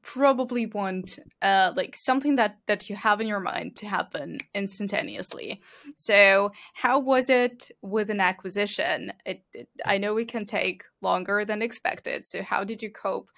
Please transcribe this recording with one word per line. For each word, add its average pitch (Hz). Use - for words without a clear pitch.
probably 247
want, 190
uh, 190
like, -
something 277
that, 208
that 208
you 202
have 208
in 226
your 208
mind -
to -
happen 180
instantaneously. 202
So 202
how 254
was 254
it 247
with 208
an 208
acquisition? 190
It, 190
it, -
I 196
know 208
it 226
can 226
take 190
longer 190
than 214
expected. -
So -
how 196
did 214
you 214
cope, -